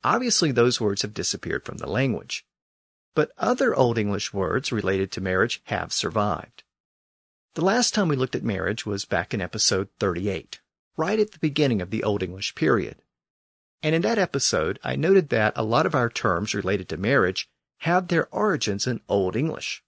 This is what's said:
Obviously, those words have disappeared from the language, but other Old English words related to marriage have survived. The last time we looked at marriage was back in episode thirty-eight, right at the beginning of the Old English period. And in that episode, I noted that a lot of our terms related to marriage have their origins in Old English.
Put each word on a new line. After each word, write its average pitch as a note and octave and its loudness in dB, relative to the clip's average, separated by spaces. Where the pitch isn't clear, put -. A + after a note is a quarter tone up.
Obviously, F3+ 2
those A#2+ 4
words G2+ 0
have G#2+ -4
disappeared - -4
from - -10
the - -10
language, A#2 -2
but - 0
other - 0
Old A#2 4
English G2+ -2
words F#2+ 0
related F#2+ 0
to - -8
marriage F#2+ 0
have E2+ -4
survived. F#2+ -4
The D3+ 0
last A3+ 2
time G3+ 2
we D3+ 2
looked B2+ -2
at - -4
marriage F#2+ -2
was G#2 -4
back E2+ -2
in G#2+ -2
episode G2 0
thirty-eight, F#2 -4
right F#3+ 0
at G#3 2
the - -20
beginning C#3 2
of F2+ -6
the G#2+ -2
Old G2+ 0
English F#2 -8
period. A#2 0
And D#3 2
in E3 2
that A3 0
episode, G#2 0
I B2+ -4
noted E3 4
that A2 2
a A#2 0
lot A#2+ 2
of F3 0
our B2 2
terms G2 -2
related F#2 -2
to - -6
marriage F#2+ 0
have F3 0
their E3+ -2
origins C#3 0
in B2 -4
Old F#2 2
English. - -4